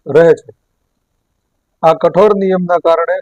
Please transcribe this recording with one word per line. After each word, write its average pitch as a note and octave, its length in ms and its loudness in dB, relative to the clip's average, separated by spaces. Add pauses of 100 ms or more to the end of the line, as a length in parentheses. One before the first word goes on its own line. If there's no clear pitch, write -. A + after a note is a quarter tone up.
રહે D#3 260 2
છે. - 180 -14 (1300)
આ D#3+ 100 2
કઠોર F3 420 0
નિયમના F#3 420 -2
કારણે E3 440 -2